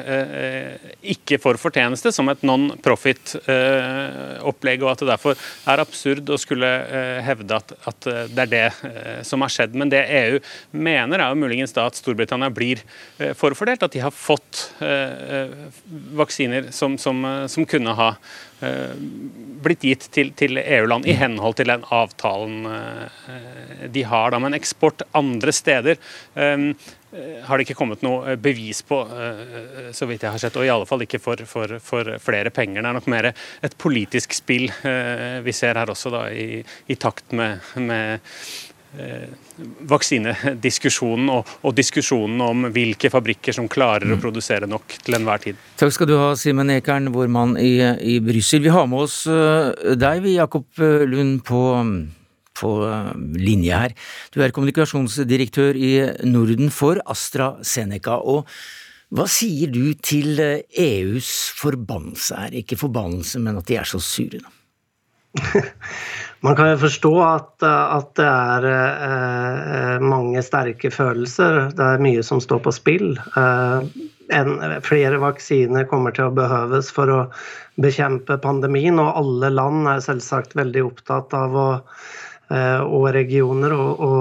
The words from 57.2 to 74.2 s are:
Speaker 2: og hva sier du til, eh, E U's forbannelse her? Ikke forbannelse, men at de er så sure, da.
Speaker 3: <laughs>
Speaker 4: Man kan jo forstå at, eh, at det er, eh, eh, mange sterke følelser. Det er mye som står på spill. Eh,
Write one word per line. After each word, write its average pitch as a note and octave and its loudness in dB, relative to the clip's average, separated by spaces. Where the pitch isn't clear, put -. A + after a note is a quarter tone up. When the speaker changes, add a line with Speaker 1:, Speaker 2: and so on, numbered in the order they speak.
Speaker 2:
og C#3 0
hva F#3 0
sier D#3+ 0
du C3+ 2
til, D3 0
eh, D3 0
E A#2 2
U's - -4
forbannelse A2 -4
her? B2 -8
Ikke - -6
forbannelse, A2+ -4
men G#2+ -2
at - -10
de A#2+ 2
er - -6
så F#2 -4
sure, - -6
da. - -20
Speaker 3:
<laughs> - -4
Speaker 4:
Man C3+ 6
kan D#3 6
jo D3 2
forstå D3+ 4
at, D3+ 2
eh, D3 4
at C#3+ -4
det D3+ 6
er, B2 2
eh, C3 0
eh, B2+ 0
mange B2+ 2
sterke B2 -2
følelser. C3+ 2
Det C#3+ 0
er C3 4
mye A#2+ 4
som B2+ 0
står B2 2
på C3 2
spill. F3 2
Eh, B2+ 2